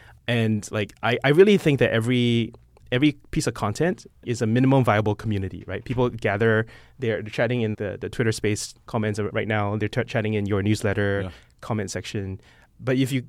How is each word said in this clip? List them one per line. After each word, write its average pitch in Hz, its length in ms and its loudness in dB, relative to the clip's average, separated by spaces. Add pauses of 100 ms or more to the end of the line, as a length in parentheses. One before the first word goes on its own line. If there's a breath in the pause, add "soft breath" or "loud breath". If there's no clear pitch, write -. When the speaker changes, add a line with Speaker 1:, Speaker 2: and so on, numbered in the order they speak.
(280 loud breath)
Speaker 1:
And, 110 420 0
like, 107 220 -4 (100)
I, 117 220 0
I 139 60 4
really 196 260 8
think 143 220 2
that 123 120 4
every, 117 640 2 (400)
every 143 200 4 (180)
piece - 160 -2
of 117 80 -2
content 151 520 -2 (200)
is 120 160 -2
a 117 40 0
minimum 127 380 4
viable 107 300 2
community, 98 520 -6
right? 95 200 -8
People 123 240 0
gather, 113 560 0 (320 loud breath)
they're 110 240 -2
chatting 117 400 -2
in 107 160 -2
the, 98 200 -6
the 92 120 -6
Twitter 113 220 0
space - 420 -4 (100)
comments 107 340 -2
right 104 300 -4
now. 104 280 0
They're 104 120 -2
ch-, 113 180 -4
chatting 110 280 -2
in 101 100 0
your 98 180 0
newsletter 101 600 0
Speaker 2:
Yeah. 92 60 -8 (320 loud breath)
Speaker 1:
comment 107 280 -4
section. 95 520 -8 (360 soft breath)
But 127 200 -2
if 135 120 0
you 131 180 -2